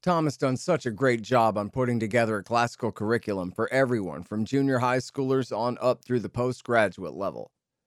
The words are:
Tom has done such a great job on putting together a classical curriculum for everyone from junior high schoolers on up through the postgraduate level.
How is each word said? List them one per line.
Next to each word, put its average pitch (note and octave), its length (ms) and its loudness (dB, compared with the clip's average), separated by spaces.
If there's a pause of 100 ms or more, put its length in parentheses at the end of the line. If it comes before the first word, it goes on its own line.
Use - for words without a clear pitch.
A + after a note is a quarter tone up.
Tom E3 240 2
has C#3+ 100 0
done C3 220 0
such - 280 -2
a B2 60 -2
great A#2+ 300 2
job A2+ 360 4
on G#2 120 -2
putting B2 280 0
together A2 400 2
a F#2+ 60 -6
classical A#2 480 -2
curriculum G#2 600 -2
for A2+ 200 -4
everyone A2 520 0
from G#2+ 200 -4
junior C3+ 360 0
high B2+ 180 2
schoolers C3 580 -2
on A#2+ 240 -2
up B2 240 0
through B2 160 0
the G2+ 80 -6
postgraduate A2 840 0
level. C#2+ 380 -6 (360)